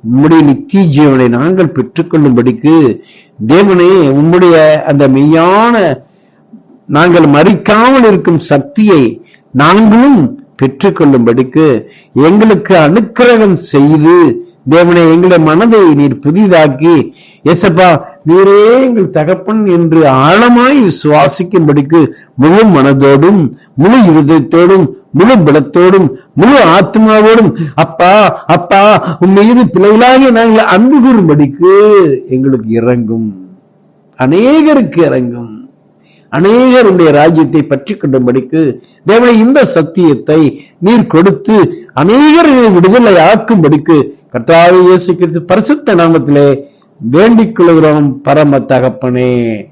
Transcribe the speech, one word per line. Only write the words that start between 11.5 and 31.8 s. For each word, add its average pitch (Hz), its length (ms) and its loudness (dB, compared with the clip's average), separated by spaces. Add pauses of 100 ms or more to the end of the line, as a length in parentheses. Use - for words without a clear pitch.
எங்களுக்கு 190 600 0
அனுக்கிரகம் 214 760 0
செய்து, 151 920 0 (260)
தேவனே, 170 400 2
எங்களுடைய 175 280 2
மனதை 175 560 2
நீர் 139 240 -2
புதிதாக்கி, 160 960 0 (320)
"ஏசப்பா, 170 560 0 (260)
நீரே 202 560 2
எங்கள் 226 280 -2
தகப்பன்" 185 560 -4
என்று 165 420 0
ஆழமாய் 240 800 0
விசுவாசிக்கும்படிக்கு 156 1200 -2 (260)
முழு 170 300 2
மனதோடும், 139 840 2 (240)
முழு 196 220 2
இருதயத்தோடும், 165 880 2 (240)
முழு 214 260 2
பலத்தோடும், 175 720 0 (260)
முழு 233 300 2
ஆத்மாவோடும், 214 880 0 (200)
"அப்பா, 175 720 -2
அப்பா, 196 720 0
உம் 185 120 0
மீது 220 360 2
பிள்ளைகளாகிய 220 640 2
நாங்கள் 226 340 0
அன்பு 247 360 2
கூறும்படிக்கு 190 1080 2 (220)